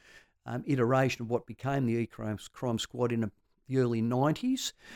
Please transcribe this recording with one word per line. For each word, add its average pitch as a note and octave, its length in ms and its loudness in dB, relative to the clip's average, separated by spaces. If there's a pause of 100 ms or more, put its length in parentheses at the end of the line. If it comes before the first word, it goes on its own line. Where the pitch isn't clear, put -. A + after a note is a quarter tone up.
(460)
um, A#2+ 200 -4
iteration C3 560 2
of A2+ 80 -6
what A#2+ 160 0
became C3+ 380 -2
the A#2 120 2
e-crime A2 420 -4 (140)
crime A#2+ 260 -2
squad A#2+ 340 -2
in A#2 120 0
a, G#2 60 -2 (360)
the C3 120 0
early A#2 220 2
nineties. C#3+ 720 0 (240)